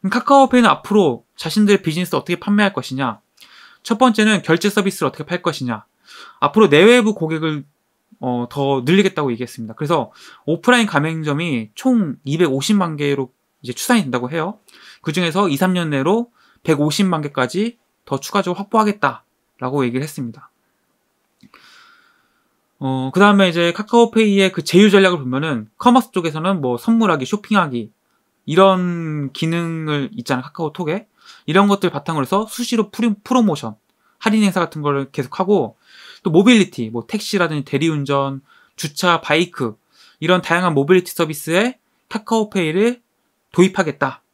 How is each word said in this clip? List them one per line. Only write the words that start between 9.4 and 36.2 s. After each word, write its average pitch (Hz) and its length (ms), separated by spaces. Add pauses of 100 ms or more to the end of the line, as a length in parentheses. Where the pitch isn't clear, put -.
그래서 147 380 (340)
오프라인 220 400
가맹점이 151 880
총 220 500
이백오십만 156 720
개로 143 360 (300)
이제 123 100
추산이 226 300
된다고 123 280
해요. 165 280 (440)
그중에서 170 460
이, 143 80
삼 185 180
년 170 160
내로 170 400 (320)
백오십만 156 600
개까지 147 560 (260)
더 131 140
추가적으로 185 400
확보하겠다라고 147 1300
얘기를 123 180
했습니다. 131 480 (2250)
어, 131 340
그다음에 196 360
이제 170 240
카카오페이의 214 800
그 170 120
제휴 202 260
전략을 185 280
보면은 131 500 (100)
커머스 247 340
쪽에서는 165 480
뭐 123 180
선물하기, 202 480
쇼핑하기 165 680 (540)
이런 170 840
기능을 160 800
있잖아요, 123 320
카카오톡에. 165 640 (400)
이런 190 220
것들 196 220
바탕으로 143 340
해서 202 220
수시로 226 440
프리-, 220 320
프로모션, 175 540 (420)
할인 220 240
행사 190 180
같은 160 220
거를 139 300
계속하고 160 640 (460)